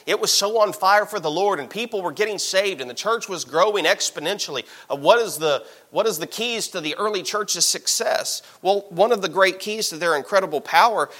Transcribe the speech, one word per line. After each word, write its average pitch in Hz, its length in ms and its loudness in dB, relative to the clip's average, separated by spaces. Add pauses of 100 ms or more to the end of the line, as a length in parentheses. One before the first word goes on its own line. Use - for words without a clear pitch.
it 196 140 0
was 196 120 0
so 214 300 2
on 202 100 4
fire 202 360 4
for 208 120 -6
the 160 120 -2
Lord 185 280 0
and 135 80 -8
people 214 360 -6
were 170 80 -4
getting 202 260 -2
saved 190 440 0
and 123 60 -8
the 123 60 -10
church 220 340 -4
was 185 160 -8
growing 175 420 2
exponentially. 165 760 -2 (280)
Uh, 139 40 -2
what 170 240 4
is 165 200 -4
the, 147 260 0 (240)
what 185 160 0
is 190 140 -2
the 160 80 -6
keys 226 400 -4
to 185 120 -10
the 151 180 -4
early 208 260 -2
church's 185 420 -2
success? - 800 -2 (180)
Well, 196 280 0
one 190 220 2
of 202 120 0
the 185 40 -2
great 185 320 2
keys 214 300 -4
to 165 80 -8
their 165 180 0
incredible 156 460 0
power 180 480 4 (100)